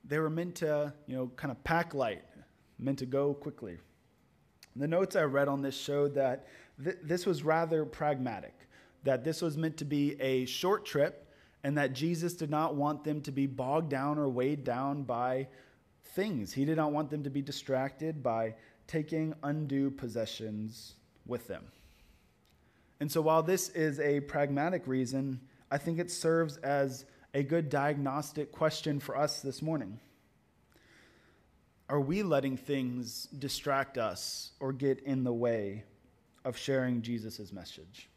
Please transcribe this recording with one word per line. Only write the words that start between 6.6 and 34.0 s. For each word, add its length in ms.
th-, 220
this 220
was 180
rather 400
pragmatic, 720
that 220
this 160
was 160
meant 200
to 80
be 360
a 240
short 400
trip, 420
and 120
that 140
Jesus 440
did 140
not 260
want 280
them 200
to 100
be 140
bogged 420
down 280
or 120
weighed 340
down 400
by 460
things. 380
He 100
did 140
not 160
want 160
them 140
to 60
be 120
distracted 840
by 320
taking 560
undue 480
possessions 1040
with 200
them. 180
And 100
so 100
while 220
this 260
is 300
a 220
pragmatic 680
reason, 540
I 80
think 220
it 100
serves 480
as 480
a 80
good 260
diagnostic 840
question 480
for 160
us 260
this 200
morning. 380
Are 140
we 220
letting 340
things 680
distract 600
us 600